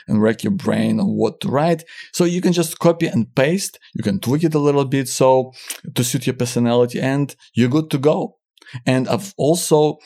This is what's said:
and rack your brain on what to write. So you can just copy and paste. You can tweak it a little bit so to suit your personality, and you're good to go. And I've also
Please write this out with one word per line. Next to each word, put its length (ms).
and 140
rack 200
your 120
brain 440
on 100
what 320
to 80
write. 360
So 100
you 160
can 140
just 240
copy 280
and 280
paste. 440
You 100
can 160
tweak 240
it 120
a 40
little 280
bit 200
so 460
to 80
suit 240
your 80
personality, 640
and 380
you're 140
good 220
to 80
go. 400
And 240
I've 300
also 680